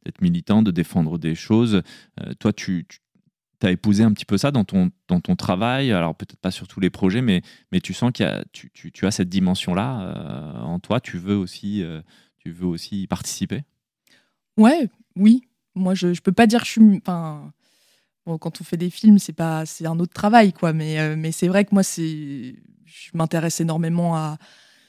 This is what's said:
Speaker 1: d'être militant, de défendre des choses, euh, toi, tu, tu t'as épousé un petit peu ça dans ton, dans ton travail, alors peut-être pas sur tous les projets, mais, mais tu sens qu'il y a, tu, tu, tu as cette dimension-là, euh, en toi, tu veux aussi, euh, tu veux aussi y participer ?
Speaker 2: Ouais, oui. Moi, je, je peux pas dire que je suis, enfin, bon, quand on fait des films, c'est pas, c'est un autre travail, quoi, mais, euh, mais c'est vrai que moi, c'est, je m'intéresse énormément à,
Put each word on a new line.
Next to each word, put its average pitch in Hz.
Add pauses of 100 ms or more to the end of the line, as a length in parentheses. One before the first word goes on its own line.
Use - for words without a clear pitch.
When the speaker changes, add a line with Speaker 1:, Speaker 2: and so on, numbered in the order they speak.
Speaker 1:
d'être -
militant, 90
de 101
défendre 85
des 80
choses, 110 (360)
euh, -
toi, 107
tu, 90
tu - (600)
t'as 98
épousé 104
un 113
petit -
peu 104
ça 139
dans 123
ton, 92 (180)
dans 90
ton 90
travail, 120
alors 82
peut-être -
pas 92
sur 92
tous -
les 95
projets, 101
mais, 92 (280)
mais 92
tu -
sens -
qu'il 107
y 64
a, 50
tu, -
tu, -
tu -
as 95
cette 90
dimension-là, 95
euh, 78
en 85
toi, 113
tu -
veux 101
aussi, 101
euh, 80 (380)
tu 87
veux 87
aussi 92
y -
participer ? - (960)
Speaker 2:
Ouais, 247 (260)
oui. 220 (320)
Moi, 185
je, 180
je -
peux 190
pas 226
dire 233
que -
je -
suis, 214
enfin, 156 (720)
bon, 160
quand -
on -
fait 175
des 175
films, 208
c'est -
pas, 160
c'est -
un 165
autre 175
travail, 208
quoi, 165
mais, 156
euh, 156
mais 160
c'est 175
vrai 202
que 202
moi, 196
c'est, 151 (300)
je -
m'intéresse 165
énormément 165
à, 156 (500)